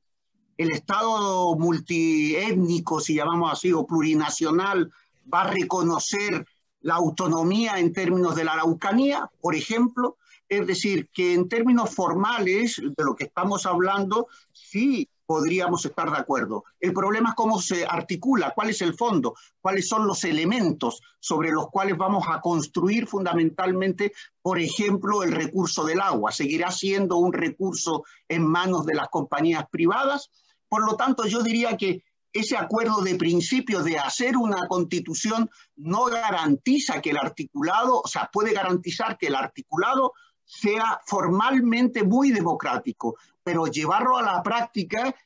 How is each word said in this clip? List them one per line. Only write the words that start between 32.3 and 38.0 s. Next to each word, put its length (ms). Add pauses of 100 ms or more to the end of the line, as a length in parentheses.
ese 260
acuerdo 440
de 140
principio 640
de 160
hacer 400
una 300
constitución 800 (280)
no 280
garantiza 960
que 100
el 60
articulado, 840